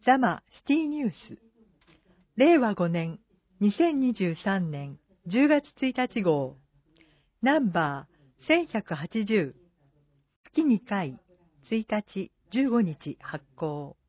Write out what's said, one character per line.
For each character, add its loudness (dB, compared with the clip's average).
ざ 4
ま 0
シ -20
テ 2
ィ 0
ニ -6
ュ 0
ー 0
ス。 -18
令 6
和 0
五 0
年、 -4
二 2
千 0
二 2
十 -2
三 -4
年 -10
十 2
月 2
一 -2
日 -4
号。 0
ナ 2
ン 0
バ -2
ー -20
千 2
百 -8
八 -6
十。 -2
月 0
二 2
回、 -6
一 -4
日、 -6
十 0
五 2
日 -6
発 -12
行。 -8